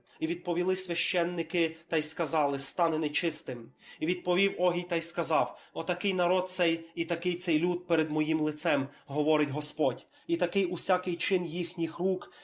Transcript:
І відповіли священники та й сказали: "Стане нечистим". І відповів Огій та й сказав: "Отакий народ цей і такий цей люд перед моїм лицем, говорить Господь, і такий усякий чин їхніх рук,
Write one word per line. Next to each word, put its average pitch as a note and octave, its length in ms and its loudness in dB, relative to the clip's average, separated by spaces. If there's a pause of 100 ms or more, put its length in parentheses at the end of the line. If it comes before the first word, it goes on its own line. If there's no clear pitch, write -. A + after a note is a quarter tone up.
(200)
І D#3+ 80 -2
відповіли F3 480 0
священники E3+ 1040 -2 (100)
та E3 100 0
й D#3 40 2
сказали: D3 580 0
"Стане E3 380 0
нечистим". D3 760 -4 (280)
І D#3 60 -2
відповів F3+ 520 2
Огій F3 260 2
та F3 120 -2
й E3 60 0
сказав: D3+ 580 0 (140)
"Отакий F3 400 -2
народ F3+ 380 2
цей E3 340 0 (100)
і E3 100 -2
такий E3+ 300 -2
цей D#3+ 240 2
люд F3 280 0
перед D#3 240 2
моїм D#3 300 2
лицем, D3+ 460 0 (180)
говорить D3 440 2
Господь, C3+ 560 -2 (220)
і E3+ 100 0
такий F#3 280 0
усякий F3+ 500 0
чин F3+ 300 0
їхніх E3 540 -4
рук, F#3 320 -2 (120)